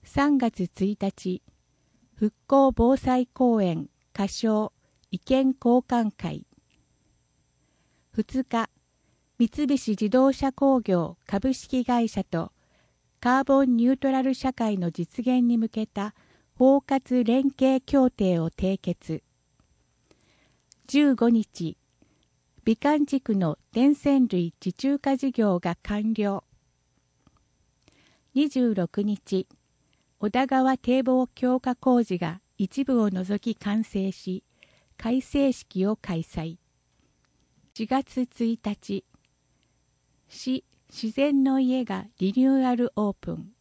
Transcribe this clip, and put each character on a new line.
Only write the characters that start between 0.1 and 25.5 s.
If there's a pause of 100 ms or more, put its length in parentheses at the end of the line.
月
一
日、 (720)
復 (120)
興
防
災
公
園、 (220)
仮
称、 (380)
意
見
交
換
会。 (1700)
二
日、 (680)
三 (200)
菱
自
動
車
工
業
株
式
会
社
と (720)
カ
ー
ボ
ン
ニ
ュ
ー
ト
ラ
ル
社
会
の
実
現
に
向
け
た (400)
包
括
連
携
協
定
を
締
結。 (1600)
十
五
日、 (840)
美
観
地
区
の (140)
電
線
類
地
中
化
事
業